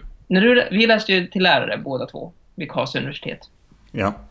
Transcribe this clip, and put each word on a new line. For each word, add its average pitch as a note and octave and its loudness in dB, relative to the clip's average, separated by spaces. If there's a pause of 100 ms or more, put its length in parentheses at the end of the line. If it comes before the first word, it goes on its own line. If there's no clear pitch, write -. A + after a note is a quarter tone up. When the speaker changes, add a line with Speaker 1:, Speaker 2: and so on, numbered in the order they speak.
(280)
Speaker 1:
när F#3 2
du, B3 4
vi A3 2
läste G#3+ 2
ju F3+ 0
till F#3 -2
lärare C3 2
båda B2+ -6
två D#3 -14 (240)
vid D#3 -10
Karlstads C3 -4
universitet. - -12 (520)
Speaker 2:
Ja. G2+ -2 (160)